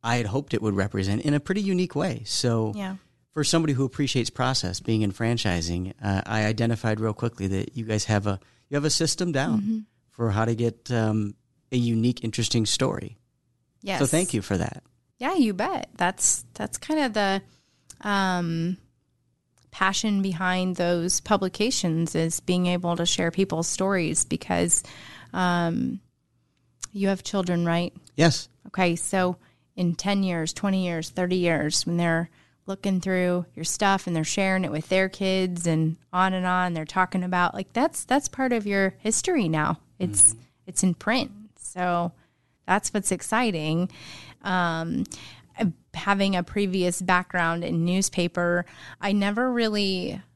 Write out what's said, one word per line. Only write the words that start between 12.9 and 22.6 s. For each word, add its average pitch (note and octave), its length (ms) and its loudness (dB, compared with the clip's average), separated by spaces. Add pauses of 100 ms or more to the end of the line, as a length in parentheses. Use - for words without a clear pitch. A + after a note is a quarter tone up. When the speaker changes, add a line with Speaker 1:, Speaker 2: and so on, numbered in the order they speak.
Speaker 2:
Yes. F#3+ 180 -4
Speaker 1:
So C#3 60 2
thank - 280 0
you G#2 80 0
for G2 160 -2
that. - 240 -4 (360)
Speaker 2:
Yeah, D4+ 160 -2
you A#3+ 200 4
bet. C4 420 -4
That's, - 480 0 (100)
that's - 240 -8
kind D#4 220 0
of B3+ 140 0
the, G3 280 2 (600)
um, F3+ 720 0 (960)
passion G3 520 0
behind F#3 540 0
those F3 440 2
publications F#3 920 0
is D#3+ 260 0
being F3+ 260 0